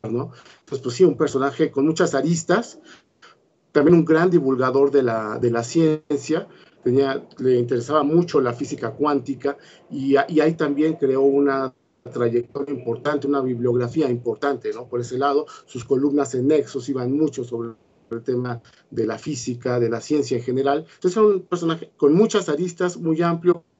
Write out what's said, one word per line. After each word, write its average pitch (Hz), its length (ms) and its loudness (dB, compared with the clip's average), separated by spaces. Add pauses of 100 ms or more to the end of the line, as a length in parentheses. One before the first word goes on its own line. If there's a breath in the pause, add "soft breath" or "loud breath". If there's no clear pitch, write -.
¿no? 120 280 -6 (280 loud breath)
Entonces, 123 240 -10
pues 120 120 -6
sí, 185 80 6
un 147 140 4
personaje 139 540 0
con 139 140 0
muchas 165 280 0
aristas, 170 680 0 (920 loud breath)
también 147 240 6
un 160 100 4
gran 160 240 2
divulgador 135 640 2
de 139 120 4
la, 110 360 -4
de 120 120 2
la 117 120 -2
ciencia, 156 840 -2 (360 loud breath)
tenía, 135 440 0 (120)
le 127 180 2
interesaba 127 460 0
mucho 160 360 2
la 123 140 0
física 123 380 -8
cuántica, 135 680 -4 (320 loud breath)
y, 139 260 0 (120)
y 156 120 2
ahí 156 160 2
también 151 380 0
creó 135 280 0
una 139 520 2 (380)
trayectoria 120 600 -2
importante, 135 540 -4
una 143 140 0
bibliografía 123 680 0
importante, 120 600 -4
¿no? 117 160 -10
Por 120 140 -6
ese 120 160 -8
lado, 143 280 0 (200 loud breath)
sus 120 180 -12
columnas 139 520 0
en 127 120 0
Nexos 139 420 0
iban 127 220 -4
mucho 147 320 -2
sobre 117 280 -8 (380)
el 117 140 -8
tema 123 380 -4 (280 soft breath)
de 110 160 -2
la 110 120 -4
física, 123 640 -4
de 113 80 2
la 113 100 -4
ciencia 135 380 -2
en 120 60 -6
general. 139 420 0 (100)
Entonces, 180 220 -2
era 214 80 6
un 196 160 4
personaje 170 560 -4
con 147 160 4
muchas 202 340 4
aristas, 170 480 -2
muy 160 260 -2
amplio 170 440 0 (140)